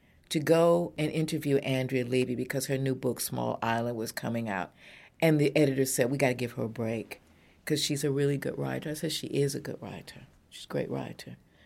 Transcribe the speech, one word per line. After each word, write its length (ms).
to 100
go 580
and 120
interview 480
Andrea 460
Levy 300
because 320
her 120
new 160
book, 260
Small 420
Island, 340
was 160
coming 360
out. 240
And 200
the 160
editor 300
said, 240
"We 80
gotta 160
give 180
her 120
a 40
break 520
'cause 180
she's 220
a 60
really 280
good 200
writer." 320
I 40
said, 180
"She 160
is 260
a 60
good 220
writer. 440
She's 140
a 40
great 220
writer." 460